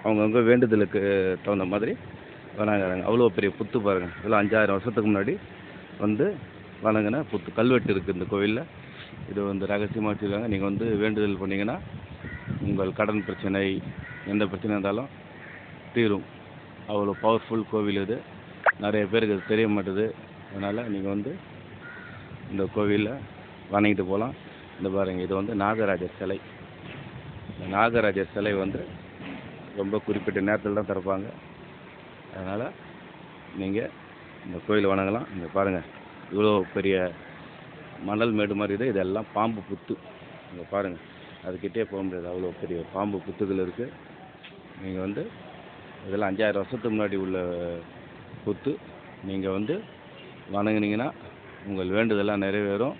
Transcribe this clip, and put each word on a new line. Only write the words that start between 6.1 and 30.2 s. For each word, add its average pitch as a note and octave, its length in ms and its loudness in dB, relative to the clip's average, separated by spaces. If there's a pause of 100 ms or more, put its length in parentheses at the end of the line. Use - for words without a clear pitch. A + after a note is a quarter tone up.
வணங்குன G#2+ 340 4 (100)
புத்து. F#2+ 280 -4
கல்வெட்டு A#2+ 360 6
இருக்கு F#2+ 220 0
இந்த F2+ 160 -2
கோவில்ல. G#2 300 2 (720)
இது G2 60 -2 (120)
வந்து G2 200 0
ரகசியமா G#2 420 0
வச்சிருக்காங்க. G#2 420 0
நீங்க G2 160 0
வந்து G2+ 160 0 (160)
வேண்டுதல் G#2 400 2
பண்ணீங்கன்னா, G2 340 0 (920)
உங்கள் F#2+ 300 2
கடன் G#2+ 300 2
பிரச்சனை, G2 340 0 (720)
எந்த G#2 180 4
பிரச்சனை G2 260 -2
இருந்தாலும் G2+ 320 0 (840)
தீரும். G#2+ 320 4 (680)
அவ்வளோ G2+ 320 2
பவர்ஃபுல் A2+ 480 4
கோவில் G#2 320 2
இது. A2 140 0 (680)
நிறைய G#2 200 4 (100)
பேருக்கு A2 240 4
இது F2+ 160 -6
தெரிய A2 240 6
மாட்டுது. G2 280 0 (440)
அதனால G2+ 340 -4 (100)
நீங்க G2 220 -2
வந்து G#2 180 -2 (1160)
இந்த G2 140 0 (100)
கோவில்ல G#2 400 2 (580)
வணங்கிட்டு G2+ 380 6
போலாம். A2+ 240 0 (420)
இந்த F#2+ 200 0
பாருங்க, F#2 320 0
இது F#2+ 120 0
வந்து A2 220 -2
நாகராஜர் G2+ 580 2
சிலை. F#2+ 180 -2 (1120)
இந்த F#2 140 -10 (120)
நாகராஜர் G#2+ 600 4
சிலை G2+ 260 2
வந்து G2 200 -2 (1000)
ரொம்ப G2+ 240 0
குறிப்பிட்ட G2 460 2